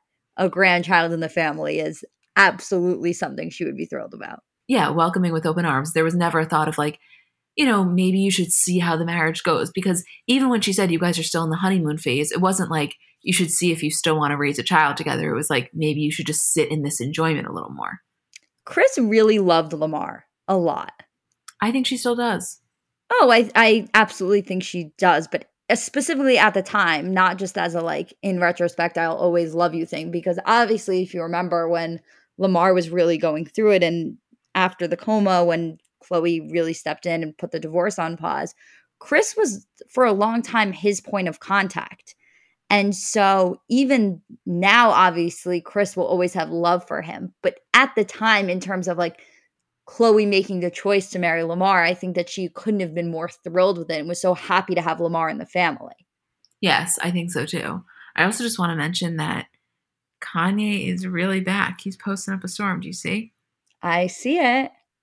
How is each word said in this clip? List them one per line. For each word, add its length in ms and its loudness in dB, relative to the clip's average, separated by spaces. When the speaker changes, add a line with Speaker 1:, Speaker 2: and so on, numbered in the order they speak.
Speaker 1:
a 100 0
grandchild 640 2
in 100 -6
the 80 -6
family 500 -4
is 260 -8
absolutely 800 2
something 360 -8
she 160 -8
would 120 -6
be 80 -8
thrilled 280 -10
about. 280 -16
Speaker 2:
Yeah, 240 2
welcoming 420 2
with 140 -2
open 180 0
arms. 280 -2
There 100 4
was 100 0
never 260 2
a 60 2
thought 220 0
of, 100 -4
like, 220 -2
you 100 2
know, 180 4
maybe 360 2
you 100 2
should 220 0
see 260 2
how 180 0
the 100 -2
marriage 360 -2
goes. 300 0
Because 340 -2
even 220 2
when 120 2
she 120 0
said, 180 2
"You 80 0
guys 180 0
are 60 -4
still 200 -2
in 60 -2
the 80 0
honeymoon 400 0
phase," 340 -2
it 100 -2
wasn't 280 0
like, 240 -2
"You 100 -2
should 160 0
see 220 0
if 100 -4
you 80 -2
still 300 0
want 120 0
to 60 -2
raise 220 -2
a 40 -6
child 340 2
together." 340 -4
It 40 -2
was 140 -4
like, 240 -2
"Maybe 280 -2
you 100 0
should 160 -6
just 260 -2
sit 160 2
in 140 -4
this 180 -4
enjoyment 460 -2
a 60 -10
little 200 -12
more." 280 -12
Speaker 1:
Chris 340 2
really 400 4
loved 340 4
Lamar 520 -6
a 80 2
lot. 360 0
Speaker 2:
I 100 2
think 160 0
she 80 -2
still 200 -2
does. 440 -4
Speaker 1:
Oh, 220 6
I, 240 6
I 380 6
absolutely 480 2
think 220 -4
she 340 -8
does, 320 4
but 200 -8
specifically 640 0
at 160 6
the 80 0
time, 520 0
not 240 2
just 200 -8
as 160 -2
a, 60 -2
like, 420 -4
in 200 -2
retrospect, 560 0
I'll 180 -2
always 380 0
love 200 0
you 120 -4
thing, 260 -8
because 340 -4
obviously, 580 2
if 100 -8
you 80 -6
remember 480 -2
when 320 -2
Lamar 360 4
was 160 0
really 280 2
going 280 -2
through 260 2
it 120 4
and 340 -2
after 360 0
the 80 -2
coma, 480 2
when 320 -2
Khloe 480 -2
really 220 -2
stepped 320 -8
in 180 -2
and 140 -10
put 140 -10
the 100 -6
divorce 360 -2
on 200 -4
pause, 360 -6
Chris 380 0
was, 280 -2
for 140 2
a 80 4
long 300 0
time, 320 0
his 260 -2
point 300 -4
of 100 -8
contact. 760 -4
And 240 2
so 760 2
even 520 2
now, 440 4
obviously, 720 2
Chris 340 -2
will 120 0
always 260 0
have 160 -4
love 360 0
for 160 -6
him. 400 -12
But 200 -2
at 220 4
the 80 2
time, 460 0
in 100 -2
terms 300 -4
of, 80 -4
like, 240 -4
Khloe 400 4
making 360 0
the 100 -2
choice 380 0
to 100 -6
marry 240 0
Lamar, 400 2
I 100 2
think 220 -8
that 140 -2
she 180 -6
couldn't 320 -4
have 160 -6
been 160 -4
more 160 -6
thrilled 500 0
with 140 -8
it 80 -4
and 80 -8
was 140 -6
so 120 4
happy 420 -2
to 60 0
have 200 -2
Lamar 280 -2
in 100 -8
the 60 -10
family. 640 -4
Speaker 2:
Yes, 400 2
I 100 -2
think 200 -4
so 140 -4
too. 380 -8
I 80 2
also 220 0
just 120 -4
want 140 0
to 60 -4
mention 400 -4
that 300 -6
Kanye 640 -2
is 180 -4
really 360 -2
back. 400 -2
He's 160 -10
posting 360 -8
up 120 -8
a 20 -8
storm. 320 -4
Do 80 -10
you 60 -10
see? 400 -6
Speaker 1:
I 260 0
see 320 -2
it. 320 2